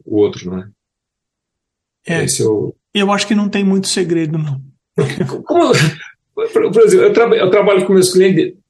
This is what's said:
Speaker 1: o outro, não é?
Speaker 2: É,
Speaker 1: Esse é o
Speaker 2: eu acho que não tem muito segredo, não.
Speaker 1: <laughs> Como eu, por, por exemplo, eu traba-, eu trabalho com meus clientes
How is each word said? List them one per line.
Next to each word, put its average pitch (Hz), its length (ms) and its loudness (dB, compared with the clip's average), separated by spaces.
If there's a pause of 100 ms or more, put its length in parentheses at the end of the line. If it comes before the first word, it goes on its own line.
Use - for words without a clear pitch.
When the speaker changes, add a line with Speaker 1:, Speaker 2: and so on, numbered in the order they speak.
Speaker 1:
o 107 120 -4
outro, 95 320 -2
não 92 100 -10
é? 104 80 -14 (1400)
Speaker 2:
É, 165 200 -4
Speaker 1:
Esse 131 180 -4
é - 40 0
o 107 260 -2 (200)
Speaker 2:
eu 202 180 0
acho 202 140 -2
que - 100 -2
não 208 120 0
tem 202 160 -2
muito 190 240 0
segredo, 165 500 -4
não. 143 240 -6 (360)
Speaker 1:
<laughs> - 480 -6
Como 339 180 0
eu, 262 80 2 (640)
por, - 360 -2
por 220 100 4
exemplo, 190 240 6
eu 202 80 4
traba-, 226 240 2
eu 185 120 0
trabalho 196 360 2
com 202 80 0
meus 180 180 4
clientes 185 420 2 (160)